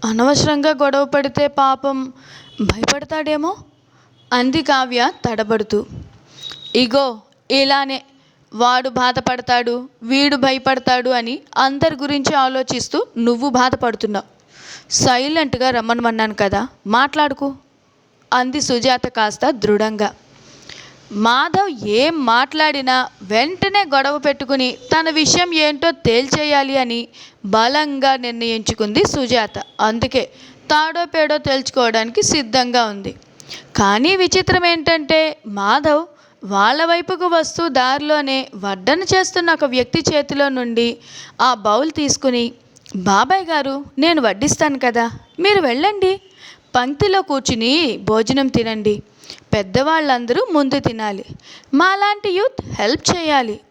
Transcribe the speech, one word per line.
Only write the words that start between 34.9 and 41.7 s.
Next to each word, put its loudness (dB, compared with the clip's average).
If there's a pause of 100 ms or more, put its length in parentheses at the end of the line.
మాధవ్ 0 (380)
వాళ్ళ 2
వైపుకు 0
వస్తూ 0
దారిలోనే 0
వడ్డన -2
చేస్తున్న 0
ఒక 0
వ్యక్తి -2 (100)
చేతిలో 0
నుండి -2 (440)
ఆ 4
బౌల్ 0